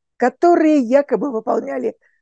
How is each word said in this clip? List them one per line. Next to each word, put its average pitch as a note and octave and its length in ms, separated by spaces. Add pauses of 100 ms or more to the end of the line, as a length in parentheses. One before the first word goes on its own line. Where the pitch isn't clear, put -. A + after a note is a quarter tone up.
(180)
Которые D#4 600
якобы C4 520
выполняли B3+ 640 (240)